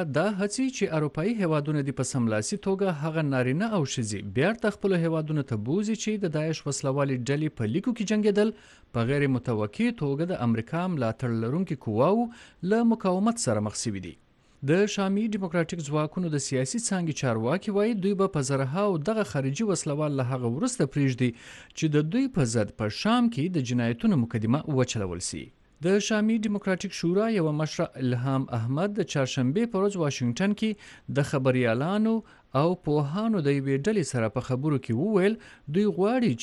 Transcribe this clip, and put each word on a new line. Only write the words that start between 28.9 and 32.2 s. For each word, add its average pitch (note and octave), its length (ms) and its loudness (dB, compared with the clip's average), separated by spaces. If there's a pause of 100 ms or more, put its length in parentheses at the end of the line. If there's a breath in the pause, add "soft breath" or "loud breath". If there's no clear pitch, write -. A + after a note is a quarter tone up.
د F#3 140 -2
چهارشنبې C#3 600 0
په F#3+ 80 0
ورځ G3+ 220 0
واشنګټن C#3+ 580 0
کې - 560 -6
د C#3 140 2
خبریالانو C3+ 840 2 (480 loud breath)